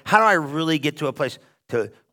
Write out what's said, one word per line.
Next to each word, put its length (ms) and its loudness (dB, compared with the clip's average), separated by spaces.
how 140 4
do 60 4
I 100 4
really 440 -2
get 200 -4
to 80 -4
a 60 -4
place 260 -6
to 200 -2